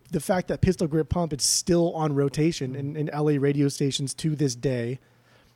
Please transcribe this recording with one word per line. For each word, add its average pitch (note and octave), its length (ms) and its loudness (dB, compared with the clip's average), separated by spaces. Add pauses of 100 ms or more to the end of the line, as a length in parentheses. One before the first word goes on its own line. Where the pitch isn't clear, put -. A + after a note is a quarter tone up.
(120)
the D#3 80 0
fact F3+ 260 0
that D#3+ 140 -4
Pistol F3+ 260 2
Grip D3+ 220 0
Pump, E3+ 240 -2
it's C#3+ 120 -4
still E3+ 500 2
on D#3 200 0
rotation C#3 640 0
in, C#3+ 180 -6
in D3+ 160 -2
L D3+ 180 0
A D3 100 4
radio C#3+ 280 2
stations C#3 480 -2
to D#3 220 -2
this C3 180 0
day, B2 460 -2 (560)